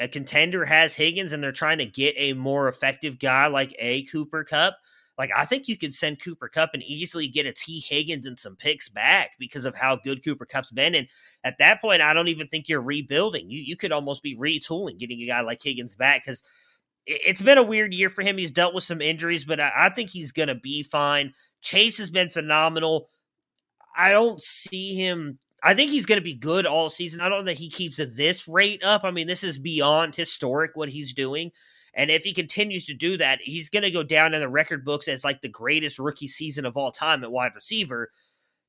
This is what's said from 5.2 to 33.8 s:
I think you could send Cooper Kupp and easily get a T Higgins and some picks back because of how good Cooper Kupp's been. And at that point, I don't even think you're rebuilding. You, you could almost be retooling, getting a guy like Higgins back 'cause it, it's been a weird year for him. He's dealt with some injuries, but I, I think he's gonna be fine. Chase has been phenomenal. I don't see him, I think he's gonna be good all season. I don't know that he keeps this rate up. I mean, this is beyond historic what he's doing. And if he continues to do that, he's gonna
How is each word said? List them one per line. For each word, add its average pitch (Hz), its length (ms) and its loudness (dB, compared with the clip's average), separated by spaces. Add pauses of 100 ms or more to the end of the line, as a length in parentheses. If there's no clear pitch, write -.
I 139 100 4
think 269 220 -2
you 220 100 -4
could 147 160 -6
send 151 300 -4
Cooper 165 240 -12
Kupp 160 260 0
and 135 80 -8
easily 151 460 -8
get 139 180 -2
a 123 80 -6
T 165 260 -10
Higgins 147 460 -4
and 127 140 -14
some 98 160 -14
picks 147 340 -4
back 123 480 2
because 127 280 -10
of 127 100 -6
how 131 220 0
good 135 260 -6
Cooper 143 240 -6
Kupp's 131 240 -8
been. 143 240 2
And 139 120 -2 (360)
at 127 160 -4
that 185 200 6
point, 190 220 4
I 151 120 4
don't 170 160 2
even 156 180 -4
think 156 220 -8
you're 151 120 0
rebuilding. 143 720 -2
You, 147 100 -10
you 143 140 -10
could 180 160 -4
almost 143 320 -4
be 139 120 -8
retooling, 151 640 -4
getting 120 240 -10
a 120 60 -10
guy 123 140 -2
like 120 200 -6
Higgins 123 320 -8
back 131 320 2
'cause 131 160 -10 (640)
it, - 200 -6
it's 185 160 0
been 269 160 10
a 254 60 10
weird 214 300 0
year 185 160 2
for 190 120 -6
him. 196 160 0
He's 175 140 -4
dealt 175 220 4
with 185 120 -4
some 165 160 -4
injuries, 160 420 0
but 147 160 -2
I, 143 160 2
I 165 140 6
think 202 200 -6
he's 156 220 -10
gonna 147 240 0
be 139 280 -8
fine. 143 500 0 (260)
Chase 214 380 4
has 202 120 -6
been 180 200 0
phenomenal. 160 800 2 (880)
I 185 140 6
don't 214 300 4
see 190 540 -6
him, 170 420 -2 (240)
I 180 120 6
think 277 180 4
he's 277 140 0
gonna 214 160 4
be 160 140 -6
good 160 300 0
all 156 240 2
season. 170 300 -8
I 175 80 0
don't 196 120 0
know 196 60 -6
that 175 120 -4
he 160 120 -12
keeps 165 280 -8
this 147 500 -2
rate 196 380 2
up. 202 180 4
I 190 80 -2
mean, 170 160 -4
this 180 160 -6
is 165 140 -4
beyond 151 580 2
historic 151 600 -2
what 151 120 -4
he's 139 260 -10
doing. 143 380 -4 (440)
And 147 160 4
if 160 120 4
he 190 100 -6
continues 185 520 -2
to 151 80 -8
do 170 240 -2
that, 135 240 2
he's 156 280 -10
gonna 202 200 2